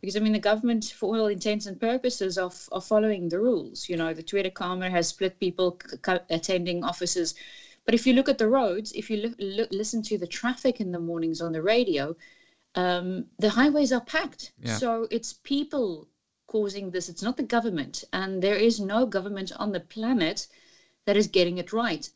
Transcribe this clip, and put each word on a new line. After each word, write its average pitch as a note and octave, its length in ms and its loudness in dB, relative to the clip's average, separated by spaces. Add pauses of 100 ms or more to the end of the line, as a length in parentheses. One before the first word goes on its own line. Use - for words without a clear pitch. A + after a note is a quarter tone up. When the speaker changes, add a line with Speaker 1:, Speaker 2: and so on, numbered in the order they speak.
Speaker 1:
Because, F#3+ 160 -4
I G#3+ 40 2
mean, G#3+ 120 4
the G#3+ 60 4
government, A3 580 2
for G#3+ 200 -2
all A3 100 2
intents G#3 400 -2
and G3 140 -10
purposes, A#3 580 -2
are, F#3 120 -2
f-, - 200 -18
are F#3+ 120 -6
following G#3+ 460 2
the E3+ 120 0
rules. A3+ 480 0
You F3 80 -2
know, E3 160 -2
the D#3+ 100 -10
Tweede F#3+ 300 -2
Kamer F#3 380 -4
has F3 180 2
split - 320 -4
people F3+ 440 0
c-, - 200 -14
c-, F#3 140 2 (100)
attending F3 560 -2
offices. F3 500 -2 (520)
But - 80 4
if A3+ 120 4
you C4 60 6
look C4 160 6
at C#4 100 4
the A3 100 4
roads, A3 440 2
if - 180 -8
you A3 60 0
look, A#3 220 -4
look, G3+ 340 -2
listen G#3+ 300 -2
to G#3+ 160 -2
the F3 80 -4
traffic B3 540 -2
in F#3 120 -2
the F3 60 -4
mornings E3 420 -2
on E3+ 120 -2
the D#3+ 100 -2
radio, F3 520 2 (600)
um, F3+ 500 0 (140)
the G#3 100 4
highways C4+ 440 4
are A#3+ 100 0
packed. - 580 -4
Speaker 2:
Yeah. A2+ 160 -2
Speaker 1:
So A3+ 340 -2
it's A#3 220 -4
people C#4 760 -4 (380)
causing G3+ 440 -2
this. F3+ 180 -4
It's E3+ 140 -10
not A3+ 140 -2
the D#4 60 -4
government. A3 680 -2
And F#3+ 300 -2
there G3+ 140 4
is A3 240 4
no G#3+ 260 2
government G3 500 -4
on G#3 160 -2
the F3+ 80 -2
planet A3 680 -2 (600)
that G3+ 100 4
is G#3 120 6
getting F3 300 4
it F3 140 -8
right, G#3+ 440 -2